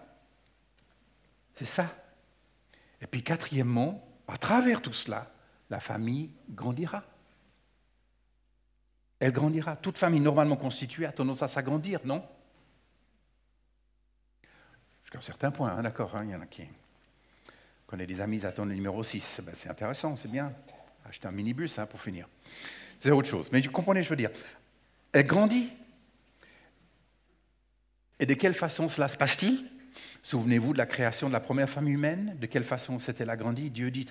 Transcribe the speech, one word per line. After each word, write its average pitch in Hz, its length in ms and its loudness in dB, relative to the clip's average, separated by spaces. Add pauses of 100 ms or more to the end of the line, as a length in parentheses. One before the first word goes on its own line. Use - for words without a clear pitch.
(1600)
c'est - 100 -8
ça. 175 260 -2 (1080)
Et 120 60 -10
puis, 123 160 -6
quatrièmement, 135 840 0 (200)
à - 100 -8
travers 247 460 4
tout 117 100 -8
cela, 110 400 -6 (380)
la 101 80 -4
famille 120 500 -4 (220)
grandira. 123 520 -4 (2250)
Elle 131 120 4
grandira. 151 440 0
Toute - 220 -6
famille 170 220 6
normalement 151 380 6
constituée 135 500 -4
a - 40 -6
tendance 131 300 -2
à 143 60 2
s'agrandir, 151 560 -2
non ? 139 200 -4 (2750)
Jusqu'à - 160 -16
un 127 40 -14
certain - 280 -4
point, 131 220 -2
hein, 107 100 -2
d'accord, 110 340 -4
hein, 104 80 -4
il 107 60 -6
y 95 60 -6
en 85 60 -8
a 85 40 -12
qui, - 160 -18
on - 1300 -20
connaît 92 180 -8
des 92 160 -6
amis, 107 160 0
ils 101 80 -4
attendent 104 240 -4
le 98 60 -4
numéro 98 260 -2
six. 107 420 -6
Ben, 85 120 -14
c'est - 140 -12
intéressant, 139 460 -4
c'est 117 120 -12
bien. 135 260 -4 (500)
Acheter - 240 -14
un 92 40 -6
minibus, 120 480 -4
hein, 107 80 -6
pour - 120 -16
finir. 90 300 -10 (720)
C'est 135 100 4
autre 135 180 8
chose. - 240 -2
Mais 131 100 6
vous 135 100 -4
comprenez, 185 320 2
je 147 60 -4
veux 160 60 0
dire, 117 140 0 (840)
elle 143 120 8
grandit. 220 460 4 (2500)
Et 143 80 2
de 135 80 4
quelle 185 180 4
façon 165 340 0
cela 147 200 0
se - 100 -2
passe-t-il ? 196 500 2 (540)
Souvenez-vous 120 520 4
de 139 40 4
la 120 80 4
création 120 420 0
de 131 60 2
la 117 60 2
première 135 300 0
femme 143 180 -2
humaine. 156 520 0
De 117 60 -4
quelle 120 180 0
façon 123 360 -4
s'est-elle 120 320 -4
agrandie ? 120 400 -2
Dieu 123 180 -2
dit 127 220 -4